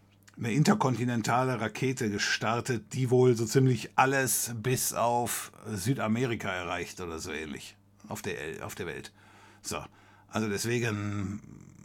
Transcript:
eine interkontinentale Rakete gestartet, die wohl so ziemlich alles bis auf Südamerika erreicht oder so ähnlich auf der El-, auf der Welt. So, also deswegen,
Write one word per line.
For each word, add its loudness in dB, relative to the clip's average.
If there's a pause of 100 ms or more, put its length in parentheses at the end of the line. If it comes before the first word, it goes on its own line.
(360)
eine -4
interkontinentale 2
Rakete -2
gestartet, 0
die 0
wohl 8
so 0
ziemlich 4
alles 0 (100)
bis 0
auf -2 (200)
Südamerika 0
erreicht -4
oder -6
so -8
ähnlich -10 (320)
auf -8
der -6
El-, -8
auf -10
der -8
Welt. -10 (500)
So, -6 (500)
also 0
deswegen, -2 (440)